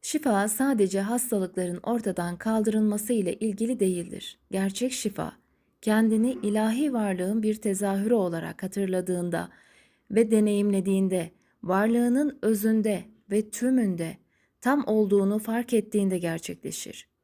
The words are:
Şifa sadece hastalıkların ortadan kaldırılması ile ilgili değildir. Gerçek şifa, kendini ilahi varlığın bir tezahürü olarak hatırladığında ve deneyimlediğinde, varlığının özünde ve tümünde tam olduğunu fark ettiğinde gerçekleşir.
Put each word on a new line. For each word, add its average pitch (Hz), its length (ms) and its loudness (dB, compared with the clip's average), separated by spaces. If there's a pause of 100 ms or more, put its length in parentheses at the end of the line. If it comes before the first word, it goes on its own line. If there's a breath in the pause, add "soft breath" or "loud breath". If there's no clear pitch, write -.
Şifa 214 460 0
sadece 208 540 2
hastalıkların 190 800 -2
ortadan 180 540 -2
kaldırılması 214 760 0
ile 190 200 0
ilgili 220 460 -4
değildir. 180 600 -4 (120)
Gerçek 196 400 -2
şifa, 196 420 -6 (480)
kendini 220 500 2
ilahi 220 640 0
varlığın 208 500 -2
bir 214 120 0
tezahürü 196 580 0
olarak 170 500 -2
hatırladığında 180 840 -2 (640 soft breath)
ve 220 200 4
deneyimlediğinde, 196 1000 2 (320 soft breath)
varlığının 240 760 2
özünde 214 640 2 (280)
ve 214 180 0
tümünde 202 680 0 (440)
tam 269 260 2
olduğunu 202 520 4
fark 233 340 -2
ettiğinde 208 440 2
gerçekleşir. - 1080 -8